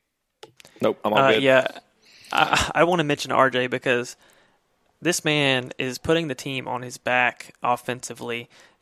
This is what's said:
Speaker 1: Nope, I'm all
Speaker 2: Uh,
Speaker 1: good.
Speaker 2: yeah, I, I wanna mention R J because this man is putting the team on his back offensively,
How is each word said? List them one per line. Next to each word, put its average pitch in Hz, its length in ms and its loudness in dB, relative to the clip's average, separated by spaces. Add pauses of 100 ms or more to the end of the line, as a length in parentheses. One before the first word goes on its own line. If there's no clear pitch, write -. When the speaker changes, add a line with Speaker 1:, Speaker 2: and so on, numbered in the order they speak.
(840)
Speaker 1:
Nope, 107 200 0
I'm 104 120 0
all - 40 4
Speaker 2:
Uh, 135 140 6
Speaker 1:
good. 117 100 2
Speaker 2:
yeah, 131 260 4 (640)
I, - 440 2
I 151 100 4
wanna 170 200 0
mention 143 280 -4
R 127 160 4
J 123 200 -2
because 123 480 -2 (840)
this 165 240 -2
man 139 540 0
is 127 180 -4
putting 165 320 -2
the 131 60 -6
team 131 340 -10
on 123 140 -6
his 123 160 -14
back 123 640 0
offensively, 120 880 -6 (320)